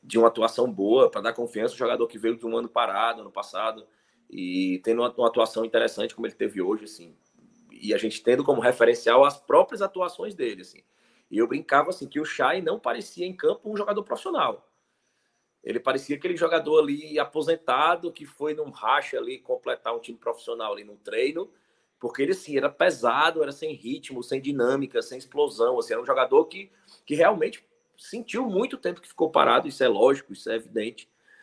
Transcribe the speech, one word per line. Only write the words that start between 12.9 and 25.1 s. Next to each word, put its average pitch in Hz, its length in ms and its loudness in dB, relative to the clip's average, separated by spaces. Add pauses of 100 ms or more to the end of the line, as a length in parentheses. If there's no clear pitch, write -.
em 185 100 -8
campo 180 340 -2
um 214 60 -6
jogador 202 280 -4
profissional. 165 680 -4 (880)
Ele 117 200 -4
parecia 135 340 -4
aquele 175 220 -6
jogador 160 420 2
ali 151 400 0
aposentado 156 920 0
que 156 160 -16
foi 151 280 -6
num 147 160 -8
racha 131 480 -2
ali 123 200 -8
completar 123 560 -6
um 117 60 -6
time 117 180 -16
profissional 117 540 -6
ali 104 140 -10
num 104 100 -20
treino, 135 560 -4 (460)
porque 123 240 -6
ele, 156 120 0
assim, 151 240 -6
era 135 120 0
pesado, 156 720 2
era 139 120 -2
sem 156 200 -8
ritmo, 131 480 -10
sem 131 180 -6
dinâmica, 131 640 0
sem 127 160 -8